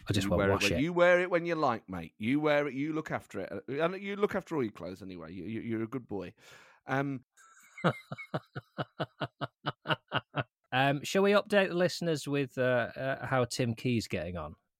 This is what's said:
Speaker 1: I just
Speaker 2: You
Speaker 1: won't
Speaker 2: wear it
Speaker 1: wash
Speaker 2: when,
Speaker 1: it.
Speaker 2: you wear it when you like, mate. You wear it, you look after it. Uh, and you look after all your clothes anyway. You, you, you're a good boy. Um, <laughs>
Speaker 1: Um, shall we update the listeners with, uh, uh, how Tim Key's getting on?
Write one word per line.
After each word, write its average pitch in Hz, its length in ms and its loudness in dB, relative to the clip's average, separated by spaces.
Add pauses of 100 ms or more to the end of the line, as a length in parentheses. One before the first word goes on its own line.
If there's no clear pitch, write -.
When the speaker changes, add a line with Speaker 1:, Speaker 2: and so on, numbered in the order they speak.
Speaker 1:
I - 40 0
just 98 140 2
Speaker 2:
You 98 40 0
Speaker 1:
won't - 100 4
Speaker 2:
wear 98 100 4
it - 20 6
Speaker 1:
wash 98 180 2
Speaker 2:
when, - 80 2
Speaker 1:
it. 135 40 2
Speaker 2:
you 170 100 0
wear 175 280 6
it 180 100 0
when 170 160 2
you 170 80 0
like, 131 340 0
mate. 87 300 -8
You 123 220 2
wear 147 280 4
it, 123 60 -6
you 147 180 -4
look 156 180 -4
after 113 300 -6
it. 90 100 -6
Uh, 135 320 -4
and 185 200 0
you 202 140 -6
look 202 180 0
after 170 220 -4
all 135 60 0
your 107 100 -2
clothes 92 280 -12
anyway. 87 320 -12
You, 92 120 -10
you, 110 180 -6
you're 110 220 -4
a - 20 -6
good 117 200 -8
boy. 90 280 -8 (520)
Um, 139 340 -2 (640)
<laughs> - 120 2 (2750)
Speaker 1:
Um, 135 320 2
shall - 200 0
we 202 100 4
update 202 360 4
the 160 60 -4
listeners 170 540 0
with, 139 300 -2
uh, 123 360 2
uh, 135 320 -4
how 127 200 2
Tim 120 280 -2
Key's 120 320 0
getting 87 300 -6
on? 78 180 -8 (240)